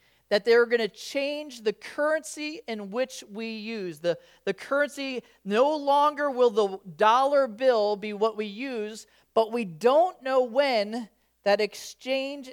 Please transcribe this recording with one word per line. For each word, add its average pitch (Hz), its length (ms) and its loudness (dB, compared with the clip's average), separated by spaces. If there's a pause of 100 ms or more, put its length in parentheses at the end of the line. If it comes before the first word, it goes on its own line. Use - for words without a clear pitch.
(300)
that 208 160 2
they 233 120 6
were 240 80 6
gonna 226 220 0
change 277 720 -6
the 214 120 0
currency 302 920 -4
in 208 220 -8
which 254 420 -6
we 226 200 -8
use? 208 480 -8
The, 170 180 0 (280)
the 196 100 -2
currency 277 640 -4 (240)
no 240 320 2
longer 285 540 2
will 247 180 4
the 202 300 0 (180)
dollar 269 500 4
bill 214 480 2
be 208 180 -8
what 214 220 0
we 214 120 -6
use, 214 580 -8 (300)
but 220 160 2
we 240 120 -2
don't 240 600 2
know 262 200 2
when 233 640 0 (340)
that 202 180 2
exchange 269 920 -6